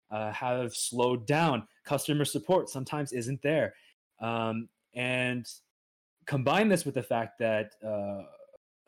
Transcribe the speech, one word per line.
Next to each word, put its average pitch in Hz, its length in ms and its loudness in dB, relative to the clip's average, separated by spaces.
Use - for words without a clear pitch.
uh, 107 180 -4
have 123 420 -2
slowed 120 540 0
down. 143 400 2
Customer 147 400 0
support 156 460 2
sometimes 139 420 -6
isn't 123 300 -4
there. 143 320 2
Um, 113 480 -2
and 123 500 -2
combine 147 420 4
this 180 160 4
with 139 100 -2
the 123 80 0
fact 117 380 -2
that, 110 320 2
uh, 101 380 -4